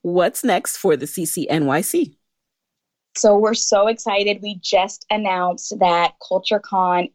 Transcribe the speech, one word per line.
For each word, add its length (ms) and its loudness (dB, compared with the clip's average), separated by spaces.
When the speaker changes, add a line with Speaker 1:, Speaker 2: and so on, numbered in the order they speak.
Speaker 1:
What's 420 0
next 340 -2
for 200 2
the 100 -6
C 180 -6
C 240 -6
N 180 0
Y 140 2
C? 360 -2
Speaker 2:
So 220 6
we're 160 2
so 320 2
excited. 560 -2
We 140 -10
just 560 -2
announced 680 -2
that 400 2
CultureCon 960 -2